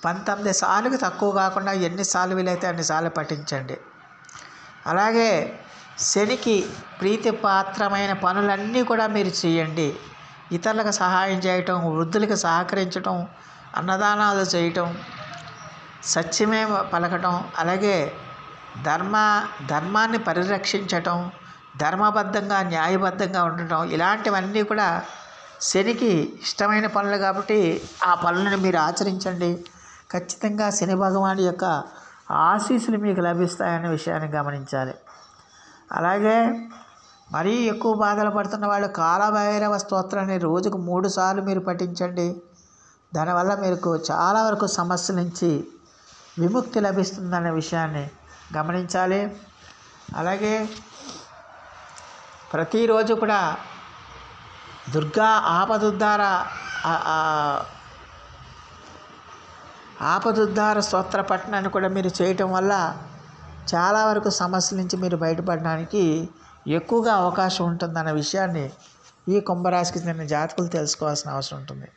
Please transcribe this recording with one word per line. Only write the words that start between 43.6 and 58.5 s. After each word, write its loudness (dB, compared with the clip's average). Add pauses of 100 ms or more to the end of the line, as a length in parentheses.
చాలా 2
వరకు 2
సమస్యల -2
నుంచి 0 (720)
విముక్తి 2
లభిస్తుందనే 0
విషయాన్ని -2 (460)
గమనించాలి. -2 (800)
అలాగే -2 (1800)
ప్రతిరోజు 2
కూడా 0 (1300)
దుర్గా 2
ఆపదుద్ధార, 2
ఆ, 2 (400)
ఆ, 0 (2500)